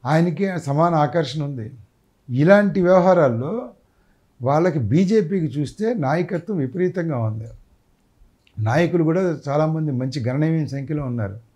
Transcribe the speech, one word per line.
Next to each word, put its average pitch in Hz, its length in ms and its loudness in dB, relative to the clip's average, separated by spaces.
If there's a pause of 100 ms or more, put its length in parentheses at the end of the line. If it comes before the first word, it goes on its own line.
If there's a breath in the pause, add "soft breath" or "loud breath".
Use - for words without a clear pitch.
ఆయనకి 175 520 0
సమాన 156 360 0
ఆకర్షణ 151 480 0
ఉంది. 131 300 -8 (580)
ఇలాంటి 185 520 4
వ్యవహారాల్లో 175 880 2 (720)
వాళ్ళకి 156 360 0
బీజేపీకి 160 840 0
చూస్తే 214 340 -4
నాయకత్వం 170 640 -4
విపరీతంగా 165 640 -2
ఉంది. 110 260 -4 (1120)
నాయకులు 156 440 2
కూడా 165 180 2 (280)
చాలామంది 156 440 0
మంచి 127 360 -4
గణనీయమైన 156 380 0
సంఖ్యలో 139 400 -6
ఉన్నారు. 110 320 -6 (180)